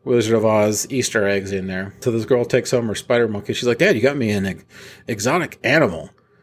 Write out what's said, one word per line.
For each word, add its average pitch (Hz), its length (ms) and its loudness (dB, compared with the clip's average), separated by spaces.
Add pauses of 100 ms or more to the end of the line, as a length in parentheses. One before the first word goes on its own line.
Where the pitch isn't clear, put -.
Wizard 113 320 2
of 107 80 2
Oz 107 440 2
Easter 120 380 0
eggs 98 240 -2
in 95 160 -4
there. 95 340 -8
So 127 120 0
this 113 140 -2
girl 123 180 2
takes 120 260 0
home 120 160 0
her 104 80 -4
spider 120 320 0
monkey. 104 280 -6
She's 123 120 -4
like, 120 120 0
"Dad, 170 180 2
you 107 60 0
got 143 140 2
me 117 140 0
an 98 160 0
ex-, 90 180 -8 (440)
exotic 123 560 -2
animal. 120 460 0 (320)